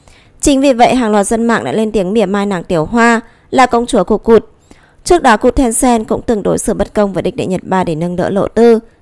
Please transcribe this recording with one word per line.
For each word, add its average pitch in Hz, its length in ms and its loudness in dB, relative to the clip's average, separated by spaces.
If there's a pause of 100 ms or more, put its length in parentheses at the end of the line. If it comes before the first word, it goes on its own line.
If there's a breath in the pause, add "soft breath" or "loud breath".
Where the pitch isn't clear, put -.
(400 soft breath)
Chính 269 200 2
vì 277 120 4
vậy, 233 220 2
hàng 233 180 0
loạt 202 140 2
dân 233 180 -2
mạng 226 200 -2
đã 127 80 -6
lên 220 200 -2
tiếng 196 200 -2
mỉa 214 140 2
mai 202 200 -2
nàng 190 180 -4
Tiểu 156 200 -2
Hoa 233 360 2 (300 soft breath)
là 254 160 4
công 240 200 -2
chúa 196 180 0
của 202 140 0
cụt. 226 260 2 (600 soft breath)
Trước 349 180 2
đó, 233 140 4
cụt 240 200 0
Tencent 233 520 0
cũng - 140 -4
từng 214 200 -2
đối 175 160 -2
xử 208 160 -4
bất - 200 -6
công 202 180 0
với 170 100 -4
địch 180 140 -6
đệ 143 100 -4
Nhật 185 180 -4
Ba 185 200 -2
để 170 100 -4
nâng 175 220 -6
đỡ 180 140 -2
Lộ 196 180 -2
Tư 226 300 4 (240 soft breath)